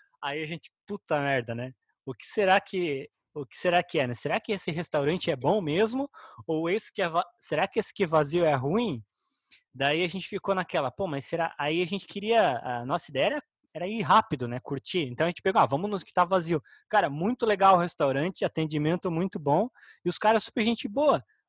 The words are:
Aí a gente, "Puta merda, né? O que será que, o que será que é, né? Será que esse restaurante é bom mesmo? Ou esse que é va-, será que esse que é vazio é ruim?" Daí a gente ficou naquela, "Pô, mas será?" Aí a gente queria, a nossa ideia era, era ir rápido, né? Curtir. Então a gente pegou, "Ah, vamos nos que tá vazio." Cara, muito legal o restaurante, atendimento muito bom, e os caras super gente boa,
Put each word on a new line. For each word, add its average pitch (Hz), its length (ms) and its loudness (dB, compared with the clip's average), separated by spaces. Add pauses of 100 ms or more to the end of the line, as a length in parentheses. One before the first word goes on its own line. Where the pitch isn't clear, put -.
(220)
Aí 147 220 -6
a 151 40 -8
gente, 165 240 -12 (160)
"Puta 170 320 -2
merda, 127 360 0
né? 127 180 -8 (320)
O 131 80 -8
que - 120 -18
será 196 360 4
que, 165 480 -4 (240)
o 147 120 -8
que - 120 -16
será 175 260 2
que 165 160 -4
é, 131 80 2
né? 123 60 -4
Será 156 260 -4
que - 140 -6
esse 185 180 -6
restaurante 160 600 -2
é 147 40 0
bom 156 260 0
mesmo? 220 480 0 (380)
Ou 165 220 0
esse 214 240 -4
que - 80 -2
é 175 80 2
va-, 170 160 0 (140)
será 165 280 0
que - 120 -4
esse - 140 -4
que 196 100 -2
é 170 40 2
vazio 156 380 2
é 151 100 4
ruim?" 143 480 -2 (680)
Daí 143 300 0
a 180 40 0
gente 175 200 -8
ficou 196 280 -2
naquela, 165 360 -2
"Pô, 196 160 -4
mas 139 180 -6
será?" 165 340 -4
Aí 156 220 0
a 180 40 -2
gente 185 220 -6
queria, 202 520 2
a 123 260 -6
nossa 156 260 -4
ideia 139 140 0
era, 277 180 -2 (300)
era 170 140 -6
ir 220 140 -4
rápido, 160 460 2
né? 123 120 -8
Curtir. 143 480 -4
Então 123 180 -2
a 175 40 0
gente - 120 -8
pegou, 190 200 4
"Ah, 143 40 6
vamos 165 240 0
nos 202 140 -6
que - 100 -20
tá 180 120 4
vazio." 170 360 0 (280)
Cara, 190 200 2
muito 190 360 -2
legal 190 300 6
o 175 40 6
restaurante, 165 680 0
atendimento 156 640 -2
muito 175 280 -2
bom, 151 300 2 (340)
e 175 60 -2
os - 80 -2
caras 220 260 4
super - 200 -2
gente 226 240 0
boa, 220 360 2 (260)